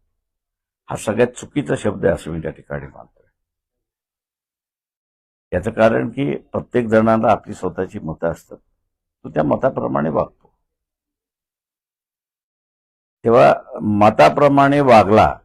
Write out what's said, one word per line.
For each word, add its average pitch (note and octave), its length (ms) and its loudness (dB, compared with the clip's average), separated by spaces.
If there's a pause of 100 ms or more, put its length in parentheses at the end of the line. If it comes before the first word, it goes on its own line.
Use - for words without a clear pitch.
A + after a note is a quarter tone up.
(880)
हा A#2 60 -8
सगळ्यात A#2 320 -2
चुकीचा - 500 -8
शब्द G2 280 -6
आहे F2 80 0
असं E2 180 -10
मी E2 100 -8
त्या D#2 100 -10
ठिकाणी C#2+ 360 -14
मानतोय. - 380 -20 (2250)
याचं F2+ 180 -6
कारण A#2 380 0
की C#3 280 -6
प्रत्येक - 500 -6
जणाला A2+ 440 2
आपली G2+ 220 -4
स्वतःची F#2 460 -8
मतं E2 320 -8
असतात, - 260 -18 (680)
तो - 60 -16
त्या D3+ 140 -4
मताप्रमाणे B2+ 680 -4
वागतो. - 480 -8 (2750)
तेव्हा B2 300 6 (280)
मताप्रमाणे C#3 1000 2
वागला G#2 640 4